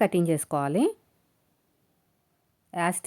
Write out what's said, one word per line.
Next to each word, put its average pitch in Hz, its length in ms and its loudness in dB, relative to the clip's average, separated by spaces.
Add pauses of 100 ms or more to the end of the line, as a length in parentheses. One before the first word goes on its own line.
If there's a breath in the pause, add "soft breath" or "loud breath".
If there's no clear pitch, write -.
కటింగ్ 175 300 2
చేసుకోవాలి. 151 520 0 (1900)
as 175 280 -2
it - 60 -10